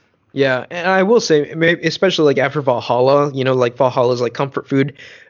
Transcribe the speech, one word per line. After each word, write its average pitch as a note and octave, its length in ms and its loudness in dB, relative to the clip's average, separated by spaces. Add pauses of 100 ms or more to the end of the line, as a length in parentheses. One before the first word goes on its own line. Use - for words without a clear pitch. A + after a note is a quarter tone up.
(360)
Yeah, C3 360 0
and E3+ 160 -6
I F#3+ 160 2
will A3 180 2
say, D3+ 340 0
may-, E3 280 0
especially, E3 420 0
like, C#3 140 2
after C#3 220 -2
Valhalla, C3 720 0
you C3+ 80 -4
know, C3 100 0
like, A#2+ 240 0
Valhalla's, B2 440 0
like, A#2 120 -4
comfort C#3 340 -6
food. C#3 260 0 (360)